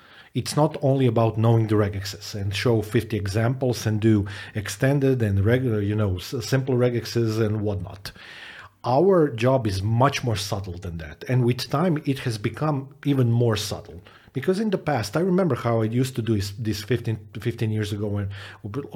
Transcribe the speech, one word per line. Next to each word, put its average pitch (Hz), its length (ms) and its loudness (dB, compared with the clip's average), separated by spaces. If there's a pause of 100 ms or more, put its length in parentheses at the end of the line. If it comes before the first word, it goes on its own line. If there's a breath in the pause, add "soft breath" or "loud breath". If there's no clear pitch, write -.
(340 soft breath)
it's - 200 -4
not 151 280 2
only 135 240 4
about 113 320 2
knowing 113 300 4
the 107 80 4
regexes 101 580 -2
and 101 200 -4
show 113 280 2
fifty - 340 -2
examples 113 720 -2
and 107 140 0
do 104 260 4 (280 loud breath)
extended 135 680 0
and 101 200 2
regular, 117 380 2
you 104 140 0
know, 104 220 0
s-, - 180 -10 (100)
simple 131 300 0
regexes 117 680 0
and 107 220 0
whatnot. 98 500 -6 (720 loud breath)
Our 160 460 4
job 123 360 2
is 95 160 -2
much 117 400 2
more 117 140 0
subtle 95 400 -6
than 87 220 -8
that. 78 280 -12
And 127 200 2
with 123 240 0
time, 151 340 0
it 135 160 -2
has 117 160 -4
become 135 580 -4 (120)
even 131 260 4
more 117 240 4
subtle. - 460 -8 (300 soft breath)
Because 180 280 0
in 220 80 0
the 196 80 0
past, 131 400 -2
I 160 40 0
remember 180 340 2
how 117 260 0
I 113 40 2
used 123 320 -2
to 120 60 -4
do 110 140 0
this, 98 220 -4
this 110 240 -4
fifteen, 117 360 -2 (220)
fifteen 113 300 -2
years 107 240 -2
ago, 104 120 -4
when, 101 220 -2 (680 loud breath)